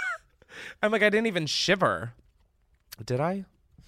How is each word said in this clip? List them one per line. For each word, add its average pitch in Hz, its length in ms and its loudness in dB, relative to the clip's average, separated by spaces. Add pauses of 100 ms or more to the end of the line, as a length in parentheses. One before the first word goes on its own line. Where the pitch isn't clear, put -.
(200)
<laughs> - 640 -14
I'm 214 100 2
like, 214 100 2
I 208 80 6
didn't 220 160 2
even 175 200 0
shiver. 120 680 0 (920)
Did 123 160 -2
I? 190 240 -2 (440)